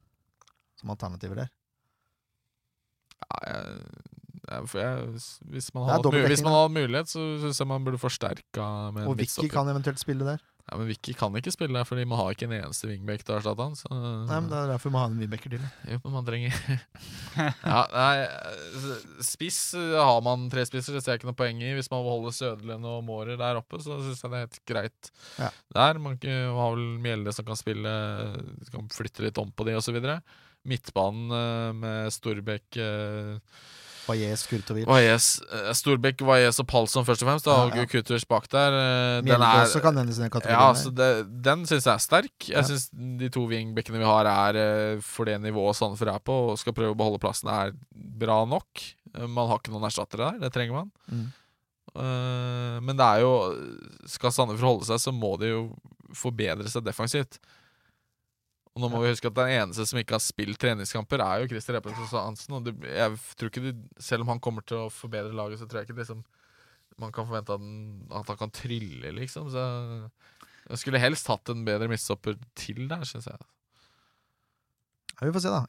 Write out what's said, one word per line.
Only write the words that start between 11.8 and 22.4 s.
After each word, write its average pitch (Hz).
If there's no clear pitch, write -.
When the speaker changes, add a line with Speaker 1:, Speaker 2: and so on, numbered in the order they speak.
Speaker 2:
fordi 123
man 117
har 92
ikke -
en 117
eneste 92
wingback 104
til 110
å 107
erstatte 107
han, 151
så -
Speaker 1:
Nei, 120
men 165
det 151
er 143
derfor 131
man 131
har 120
en 113
wingbacker 110
til. 120
Speaker 2:
Jo, 120
men 139
man 123
trenger 120
<laughs> -
Ja, 123
nei, 135
s-, 120
spiss, -
eh, 165
har 131
man 123
tre 127
spisser, 131
det 139
ser 127
jeg 110
ikke 127
noe 120
poeng 120
i. 127
Hvis 135
man 127
beholder 117
Søderlund 113